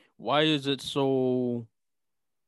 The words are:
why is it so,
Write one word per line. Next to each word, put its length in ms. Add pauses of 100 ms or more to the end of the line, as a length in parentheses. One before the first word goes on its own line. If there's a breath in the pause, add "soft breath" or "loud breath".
(180 soft breath)
why 260
is 240
it 140
so, 840 (800)